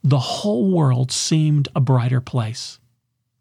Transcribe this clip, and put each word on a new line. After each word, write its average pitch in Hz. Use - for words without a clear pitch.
the 135
whole 208
world 131
seemed 151
a -
brighter 123
place. 117